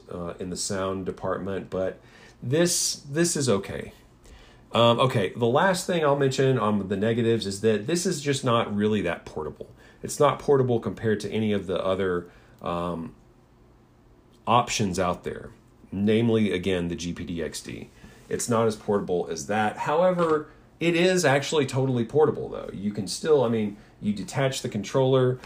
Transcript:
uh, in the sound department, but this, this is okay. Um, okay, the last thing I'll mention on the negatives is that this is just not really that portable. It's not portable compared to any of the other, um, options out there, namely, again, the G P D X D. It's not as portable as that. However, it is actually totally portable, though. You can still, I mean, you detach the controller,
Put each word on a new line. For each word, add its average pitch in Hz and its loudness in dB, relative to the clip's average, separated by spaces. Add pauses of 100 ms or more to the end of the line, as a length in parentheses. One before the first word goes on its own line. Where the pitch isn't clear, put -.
uh, 87 -8
in 92 -8
the 87 -6
sound 95 -4
department, 90 -6
but 92 -4 (420)
this, 160 0 (140)
this 170 0
is 135 0
okay. - -2 (800)
Um, 117 4
okay, 123 0
the 117 0
last 175 2
thing 170 0
I'll 143 4
mention 135 2
on 104 0
the 101 -2
negatives 113 0
is 98 -6
that 107 0
this 175 0
is 156 -2
just 139 -2
not 117 0
really 104 2
that 85 -4
portable. - -10 (340)
It's - -8
not 139 4
portable 123 2
compared 107 -2
to 104 -8
any 107 0
of 95 -2
the 90 -2
other, 92 -2 (320)
um, 85 -6 (1300)
options 107 2
out 90 -2
there, - -10 (400)
namely, 107 2
again, 90 0
the 85 -4
G 85 -6
P 82 -10
D 80 -6
X 73 -8
D. 57 -14 (400)
It's - -4
not 113 2
as 107 0
portable 92 0
as 73 -8
that. 107 0
However, 165 2 (320)
it 170 2
is 180 4
actually 139 2
totally 127 0
portable, 143 2
though. - -10
You 104 -4
can 98 -4
still, 147 4
I 117 2
mean, 107 0 (240)
you 104 -2
detach 131 -2
the 123 -6
controller, 127 2